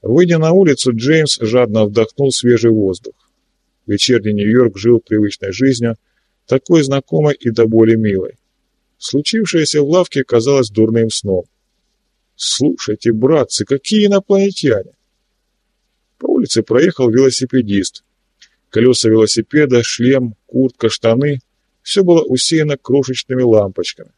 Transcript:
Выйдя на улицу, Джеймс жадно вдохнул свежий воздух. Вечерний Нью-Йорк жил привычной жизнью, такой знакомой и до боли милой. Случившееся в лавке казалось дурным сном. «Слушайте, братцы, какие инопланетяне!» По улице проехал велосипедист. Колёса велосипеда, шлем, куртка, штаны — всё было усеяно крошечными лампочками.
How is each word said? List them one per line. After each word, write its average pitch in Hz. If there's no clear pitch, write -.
Выйдя 170
на 160
улицу, 156
Джеймс 147
жадно 110
вдохнул 113
свежий 117
воздух. 98
Вечерний 104
Нью-Йорк 107
жил 113
привычной 104
жизнью, 117
такой 151
знакомой 143
и 117
до 113
боли 113
милой. 104
Случившееся 156
в 143
лавке 170
казалось 120
дурным 113
сном. 95
«Слушайте, -
братцы, 127
какие 208
инопланетяне!» 196
По -
улице 226
проехал 127
велосипедист. 123
Колёса 117
велосипеда, 117
шлем, 123
куртка, 123
штаны — 127
всё -
было 170
усеяно 147
крошечными 127
лампочками. 101